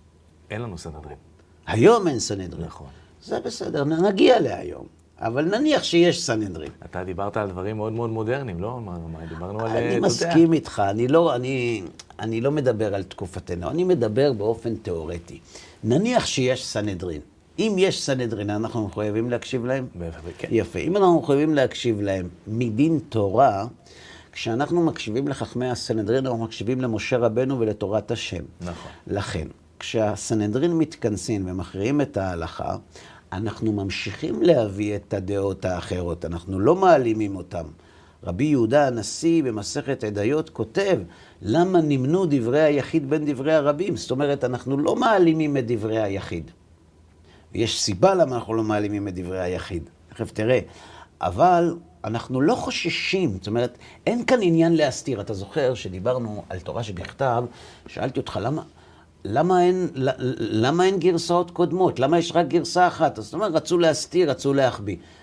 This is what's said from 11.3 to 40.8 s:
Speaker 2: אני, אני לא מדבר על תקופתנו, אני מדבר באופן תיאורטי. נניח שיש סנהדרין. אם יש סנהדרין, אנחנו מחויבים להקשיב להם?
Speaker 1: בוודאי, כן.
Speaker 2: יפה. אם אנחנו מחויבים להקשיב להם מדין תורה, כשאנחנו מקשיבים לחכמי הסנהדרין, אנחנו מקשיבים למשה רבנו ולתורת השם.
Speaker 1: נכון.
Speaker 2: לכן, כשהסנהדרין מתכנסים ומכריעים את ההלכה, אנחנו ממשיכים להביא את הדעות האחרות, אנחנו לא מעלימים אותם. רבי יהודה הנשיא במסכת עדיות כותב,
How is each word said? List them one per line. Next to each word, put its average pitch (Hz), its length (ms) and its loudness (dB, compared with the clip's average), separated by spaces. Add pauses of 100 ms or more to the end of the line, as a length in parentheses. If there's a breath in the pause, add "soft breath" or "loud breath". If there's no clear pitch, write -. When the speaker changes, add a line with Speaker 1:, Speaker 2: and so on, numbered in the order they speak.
Speaker 2:
אני, 123 480 -2 (360)
אני 113 220 -2
לא 135 100 2
מדבר 113 440 0
על 98 80 -4
תקופתנו, 90 680 -8
אני 165 140 0
מדבר 135 480 2
באופן 110 440 -2
תיאורטי. 85 640 -8 (440 loud breath)
נניח 190 420 2
שיש 127 400 0
סנהדרין. 92 540 -4 (420)
אם 214 160 2
יש 185 240 2
סנהדרין, 113 480 -2
אנחנו 110 360 -2
מחויבים 107 440 -2
להקשיב 120 340 -4
להם? 127 300 -2
Speaker 1:
בוודאי, 82 440 -10
כן. - 120 -6
Speaker 2:
יפה. 98 280 0
אם 156 180 0
אנחנו 180 240 6
מחויבים 147 340 2
להקשיב 120 460 0
להם 95 280 -2 (180)
מדין 120 640 0
תורה, 107 580 2 (640 loud breath)
כשאנחנו 147 500 0
מקשיבים 131 460 -2
לחכמי 127 420 -4
הסנהדרין, 117 560 0
אנחנו 113 180 -2
מקשיבים 117 360 -4
למשה 117 360 -2
רבנו 120 440 2
ולתורת 104 500 -2
השם. 95 340 -6 (160)
Speaker 1:
נכון. 85 300 -10 (160)
Speaker 2:
לכן, 95 420 -4 (300)
כשהסנהדרין 107 960 0
מתכנסים 110 720 -2
ומכריעים 95 540 -2
את - 160 -2
ההלכה, 90 600 -4 (560 loud breath)
אנחנו 107 400 -4
ממשיכים 101 680 -4
להביא 104 540 2
את - 180 -6
הדעות 98 500 -2
האחרות, 87 600 -4
אנחנו 85 360 -6
לא 139 160 6
מעלימים 117 600 4
אותם. 87 280 -8 (600 soft breath)
רבי 92 200 -2
יהודה 139 420 4
הנשיא 147 560 0
במסכת 127 640 -4
עדיות 110 460 -2
כותב, 180 480 0 (440 loud breath)